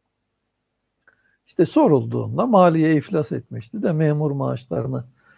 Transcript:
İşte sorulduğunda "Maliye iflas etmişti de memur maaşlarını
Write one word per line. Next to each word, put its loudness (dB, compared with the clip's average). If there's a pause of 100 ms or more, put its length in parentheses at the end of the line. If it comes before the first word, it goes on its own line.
(1500)
İşte -2
sorulduğunda 0
"Maliye 4
iflas -4
etmişti -10
de 0
memur 0
maaşlarını -6 (340)